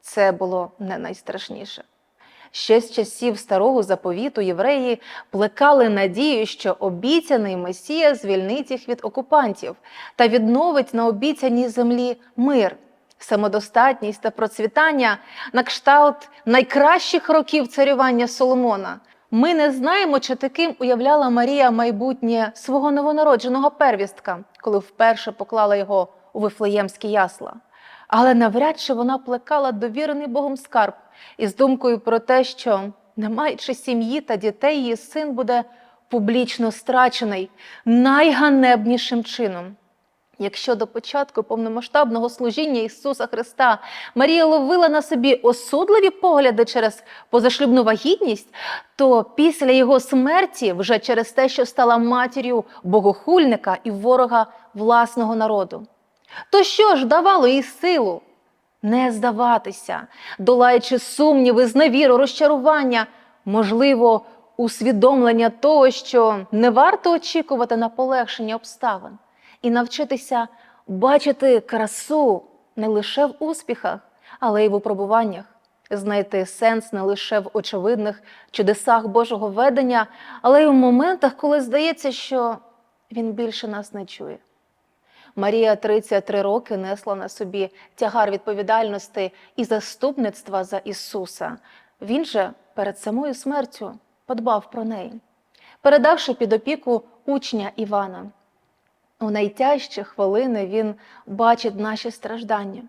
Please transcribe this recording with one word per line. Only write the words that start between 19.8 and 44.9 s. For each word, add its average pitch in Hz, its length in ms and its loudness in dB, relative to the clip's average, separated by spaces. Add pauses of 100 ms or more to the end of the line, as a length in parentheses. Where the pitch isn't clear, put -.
чи 262 140 -6
таким 269 440 -4
уявляла 254 520 2
Марія 247 400 2
майбутнє 233 840 -2
свого 277 360 -2
новонародженого 285 800 0
первістка, 202 680 -2 (220)
коли 208 180 -2
вперше 220 540 0
поклала 208 440 0
його 196 320 -2 (240)
у - 80 -10
Вифлеємські 208 680 -4
ясла. 196 460 -2 (540)
Але 247 260 4
навряд 233 460 2
чи 269 140 -4
вона 247 240 -2
плекала 262 540 -4
довірений 277 540 -6
Богом 269 300 -4
скарб 220 380 -2 (440)
із 196 180 -4
думкою 254 420 2
про 226 200 -2
те, 254 260 2
що, 220 360 -4 (360)
не 214 120 -4
маючи 262 460 -4
сім'ї 240 460 -4
та 240 160 -4
дітей, 214 400 -2
її 240 200 -4
син 302 360 -8
буде 240 320 -2 (440)
публічно 233 640 -2
страчений 233 800 -2 (340)
найганебнішим 247 1400 2
чином. 190 520 -8 (600)
Якщо 202 360 -4
до 214 120 -4
початку 262 560 -6
повномасштабного 226 840 -2
служіння 247 520 -2
Ісуса 247 460 -6
Христа 233 520 0 (360)
Марія 320 320 4
ловила 320 420 4
на 302 140 0